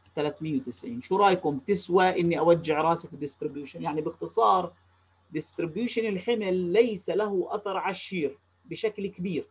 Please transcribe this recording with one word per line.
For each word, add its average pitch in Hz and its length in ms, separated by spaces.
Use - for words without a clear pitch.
تلتمية 151 440
وتسعين. 123 420
شو 185 160
رايكم 180 420
تسوى 185 600
اني 170 200
اوجع 156 420
راسي 165 260
في - 60
الديستريبيوشن؟ 143 680
يعني 156 200
باختصار 180 720
distribution 170 760
الحمل 202 500
ليس 185 540
له 196 420
اثر 202 260
على 180 140
الشير 170 460
بشكل 202 420
كبير، 175 440